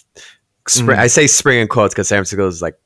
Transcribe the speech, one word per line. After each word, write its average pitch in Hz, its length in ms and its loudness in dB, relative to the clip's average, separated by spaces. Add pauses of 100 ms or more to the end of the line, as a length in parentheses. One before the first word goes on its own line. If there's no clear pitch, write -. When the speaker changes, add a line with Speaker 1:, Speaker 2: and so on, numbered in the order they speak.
(680)
Speaker 1:
spring. 127 300 0
Speaker 2:
Mm. 113 60 2
Speaker 1:
I - 20 4
say 147 200 4
spring 127 340 2
in 110 80 -2
quotes 104 260 0
'cause 98 140 -4
San 104 80 0
Francisco 98 320 -2
is, 85 120 -8
like, 82 260 -8